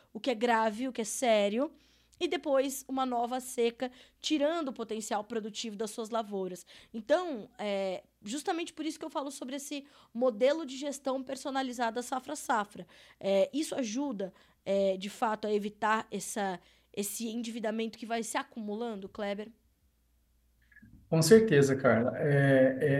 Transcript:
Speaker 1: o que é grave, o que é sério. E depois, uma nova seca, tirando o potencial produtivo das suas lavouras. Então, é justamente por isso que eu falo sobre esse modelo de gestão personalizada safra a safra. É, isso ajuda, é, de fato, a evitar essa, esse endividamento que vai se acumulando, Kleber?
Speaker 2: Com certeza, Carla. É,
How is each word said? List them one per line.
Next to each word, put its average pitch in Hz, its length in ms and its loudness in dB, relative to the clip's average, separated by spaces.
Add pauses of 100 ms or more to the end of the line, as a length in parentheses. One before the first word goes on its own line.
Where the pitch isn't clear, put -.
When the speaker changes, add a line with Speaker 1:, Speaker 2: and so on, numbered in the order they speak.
(120)
Speaker 1:
o 233 60 -10
que 262 120 -2
é 247 40 2
grave, 226 540 0
o 247 40 -8
que 240 100 -4
é - 20 -2
sério. 220 640 2 (500)
E 349 60 0
depois, 277 600 0
uma 262 180 -2
nova 240 340 -2
seca, 247 500 -2 (300)
tirando 302 480 0
o 254 40 -6
potencial 214 500 -4
produtivo 214 540 -8
das 214 140 -4
suas 220 200 -8
lavouras. 202 560 -4 (260)
Então, 285 560 0 (100)
é 196 440 -4 (220)
justamente 320 480 -4
por 302 120 -8
isso 302 140 -6
que - 60 -10
eu 311 60 -8
falo 294 200 -4
sobre 277 260 -10
esse 277 280 -8 (280)
modelo 262 540 2
de 262 100 -10
gestão 269 460 -4
personalizada 254 800 -4
safra 262 300 -6
a 302 40 -8
safra. 208 500 -2 (340)
É, 196 320 4
isso 302 220 -4
ajuda, 226 580 -4 (320)
é, 196 320 2
de 190 120 -8
fato, 214 380 -2
a 208 60 0
evitar 208 580 0
essa, 190 500 -4 (320)
esse 202 360 -4
endividamento 226 720 -4
que 233 80 -12
vai 226 160 -2
se 226 140 -6
acumulando, 214 720 -8
Kleber? 208 400 -6 (1600)
Speaker 2:
Com 160 120 4
certeza, 156 520 8
Carla. 120 440 4
É, 139 580 6 (240)